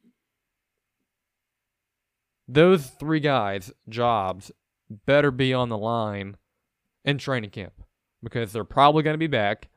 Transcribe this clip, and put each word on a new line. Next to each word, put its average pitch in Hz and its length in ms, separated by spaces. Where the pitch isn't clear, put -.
Those 151 400
three 156 320
guys' 107 540
jobs 110 600
better 139 420
be 127 220
on 127 160
the 113 80
line 104 600
in 143 140
training 123 320
camp, 92 240
because 113 300
they're 110 100
probably 147 400
gonna 156 140
be 160 100
back 110 500